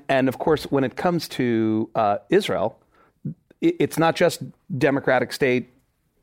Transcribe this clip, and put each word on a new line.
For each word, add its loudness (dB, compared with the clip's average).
and 2
of -2
course, 0
when 0
it -4
comes -2
to, 0
uh, 2
Israel, 0
i-, -4
it's -2
not 2
just 2
democratic 0
state, 0